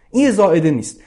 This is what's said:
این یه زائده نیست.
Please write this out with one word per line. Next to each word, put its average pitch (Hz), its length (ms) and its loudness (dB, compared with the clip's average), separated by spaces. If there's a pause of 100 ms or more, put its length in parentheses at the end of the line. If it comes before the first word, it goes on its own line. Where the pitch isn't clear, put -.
(100)
این 262 140 0
یه 277 60 2
زائده 175 400 2
نیست. 120 360 -8